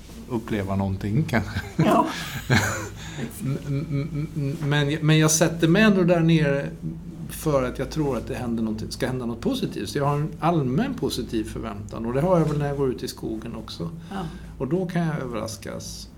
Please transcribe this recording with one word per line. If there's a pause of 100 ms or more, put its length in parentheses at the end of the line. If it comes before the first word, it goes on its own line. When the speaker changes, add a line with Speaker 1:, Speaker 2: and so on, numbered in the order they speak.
(300)
Speaker 1:
uppleva
någonting,
kanske. (160)
Speaker 2:
Ja. (420)
Speaker 1:
<laughs> (880)
M-, (100)
m-,
m-,
m-, (140)
men,
men
jag
sätter
mig
ändå
där
nere (600)
för
att
jag
tror
att
det
händer
någonting,
ska
hända
något
positivt.
Så
jag
har
en (100)
allmän
positiv
förväntan.
Och
det
har
jag
väl
när
jag
går
ut
i
skogen
också. (220)
Speaker 2:
Ja. (400)
Speaker 1:
Och
då
kan
jag
överraskas.